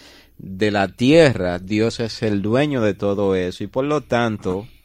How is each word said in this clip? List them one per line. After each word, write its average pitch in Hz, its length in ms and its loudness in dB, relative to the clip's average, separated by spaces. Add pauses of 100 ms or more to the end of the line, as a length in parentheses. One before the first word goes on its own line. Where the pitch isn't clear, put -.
(360)
de 95 340 -2
la 101 160 2
tierra. 120 720 4
Dios 107 400 -2
es 113 240 -8
el 104 180 0
dueño 127 400 0
de 107 140 2
todo 101 400 -2
eso 92 300 -4
y - 20 -6
por 131 180 -4
lo 147 180 -2
tanto 107 680 -2 (160)